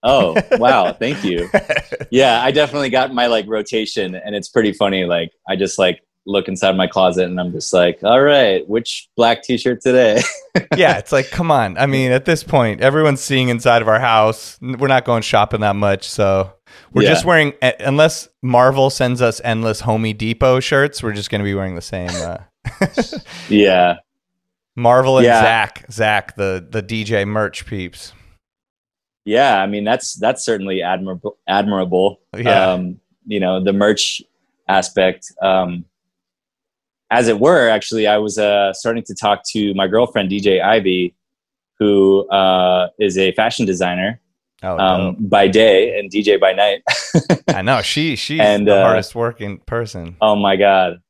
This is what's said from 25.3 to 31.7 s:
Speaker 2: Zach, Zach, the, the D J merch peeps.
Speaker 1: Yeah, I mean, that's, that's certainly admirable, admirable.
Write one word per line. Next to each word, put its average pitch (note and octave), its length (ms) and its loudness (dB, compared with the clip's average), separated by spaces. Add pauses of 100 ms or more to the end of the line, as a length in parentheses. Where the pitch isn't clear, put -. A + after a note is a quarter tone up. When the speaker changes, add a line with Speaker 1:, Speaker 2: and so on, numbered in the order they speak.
Speaker 2:
Zach, A2 480 0
Zach, G#2+ 460 -2
the, F#2+ 340 -4
the G#2+ 120 -6
D A2 240 -8
J G#2 200 -2
merch G#2 400 -6
peeps. F#2 460 -14 (1120)
Speaker 1:
Yeah, A2 380 2
I G2 60 -2
mean, G#2 180 -6
that's, B2 300 -4
that's A2 280 -2
certainly F#2+ 380 -4
admirable, F#2 560 -6 (100)
admirable. G2 720 0 (160)